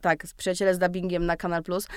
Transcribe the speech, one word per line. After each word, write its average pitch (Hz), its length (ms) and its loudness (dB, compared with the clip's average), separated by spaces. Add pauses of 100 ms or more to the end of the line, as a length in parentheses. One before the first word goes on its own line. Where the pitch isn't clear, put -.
Tak, 165 260 0
z-, - 80 -18
Przyjaciele 185 400 2
z 180 40 -2
dubbingiem 180 480 0
na 170 100 2
Kanal 170 260 -2
Plus. 180 240 -4 (100)